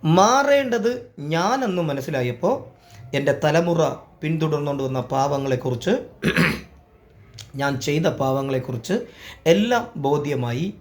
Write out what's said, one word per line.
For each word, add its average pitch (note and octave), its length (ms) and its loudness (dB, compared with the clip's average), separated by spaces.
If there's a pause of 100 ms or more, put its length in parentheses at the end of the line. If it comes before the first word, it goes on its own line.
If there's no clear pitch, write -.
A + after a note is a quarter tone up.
മാറേണ്ടത് A#3+ 840 4 (400)
ഞാനെന്ന് F#3+ 520 0
മനസ്സിലായപ്പോൾ C#3 760 -2 (600)
എൻ്റെ C#3+ 180 2 (100)
തലമുറ E3 380 4 (380)
പിന്തുടർന്നുകൊണ്ട് D3+ 640 -2
വന്ന C3 180 -2
പാവങ്ങളെക്കുറിച്ച്, C3+ 920 -2 (300)
<clears throat> - 1400 -6
ഞാൻ C#3 200 0
ചെയ്ത D3+ 260 -2 (100)
പാവങ്ങളെക്കുറിച്ച് C3+ 800 -2 (500)
എല്ലാം A3 400 4 (120)
ബോധ്യമായി. C#3 720 -2 (140)